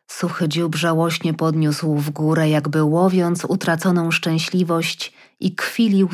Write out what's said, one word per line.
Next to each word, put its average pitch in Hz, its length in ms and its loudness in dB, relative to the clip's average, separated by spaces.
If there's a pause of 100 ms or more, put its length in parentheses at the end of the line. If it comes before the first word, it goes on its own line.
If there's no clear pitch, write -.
(100)
Suchy 170 380 -4
dziób 156 280 -2
żałośnie 165 580 0
podniósł 156 600 0
w 147 160 -2
górę, 156 380 0
jakby 151 340 2
łowiąc 175 600 2
utraconą 175 680 0
szczęśliwość, 165 1000 -2 (280)
i 185 140 -2
kwilił 196 600 2